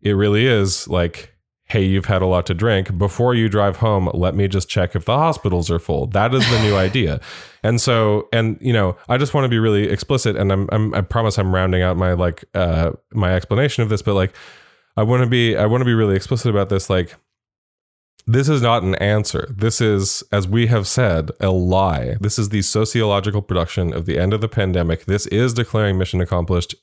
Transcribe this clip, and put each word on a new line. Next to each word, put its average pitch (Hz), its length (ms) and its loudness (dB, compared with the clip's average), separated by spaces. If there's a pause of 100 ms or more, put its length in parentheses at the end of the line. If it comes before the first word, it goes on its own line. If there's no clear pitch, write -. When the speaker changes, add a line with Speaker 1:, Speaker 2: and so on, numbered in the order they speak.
Speaker 1:
it 104 120 0
really 104 340 2
is 98 400 0
like, - 480 -4 (300)
"Hey, 104 180 0
you've 95 220 0
had 92 180 0
a - 20 0
lot 90 220 0
to 90 80 -2
drink. 98 420 -2
Before 117 380 0
you 113 120 2
drive 101 300 0
home, 101 380 2
let 87 180 0
me 98 140 0
just 92 220 -2
check 90 260 -2
if 82 100 -4
the 120 120 0
hospitals 101 520 -2
are 82 100 0
full." 69 280 -4
That 110 260 0
is 120 160 2
the 117 120 2
new 104 140 2
Speaker 2:
<laughs> 95 120 2
Speaker 1:
idea. 95 320 -2 (420)
And 117 200 0
so, 110 500 0
and, 113 300 0
you 120 120 0
know, 95 220 2 (120)
I 123 100 0
just 135 180 -2
wanna 135 140 0
be 117 100 2
really 104 280 2
explicit, 113 480 -2
and 98 160 0
I'm, 95 200 0
I'm, 107 240 0
I 101 60 0
promise 110 360 -2
I'm 92 160 0
rounding 92 300 2
out 90 140 0
my, 92 160 0
like, 87 320 -2 (100)
uh, 82 360 0 (200)
my 92 240 0
explanation 120 480 0
of 107 60 -2
this, 107 120 -2
but, 104 120 -2
like, 95 220 0 (600)
I 107 80 0
wanna 123 240 2
be, 117 300 2
I 107 80 2
wanna 123 200 0
be 120 80 2
really 107 220 2
explicit 120 340 -2
about 101 200 0
this. 98 200 -2
Like, 92 260 0 (1120)
this 131 220 2
is 143 120 2
not 117 220 2
an 95 120 0
answer. 104 600 -2
This 113 260 0
is, 101 500 0
as 101 160 0
we 113 200 2
have 110 200 0
said, 82 520 0
a 98 100 0
lie. 90 680 0
This 101 180 -2
is 104 120 -2
the 104 120 0
sociological 104 800 0
production 87 520 -2
of 82 120 -6
the 73 140 -2
end 95 140 2
of 107 80 -2
the 113 80 -2
pandemic. 87 560 -2
This 98 220 -2
is 117 260 0
declaring 107 440 0
mission 92 240 -2
accomplished 87 600 -2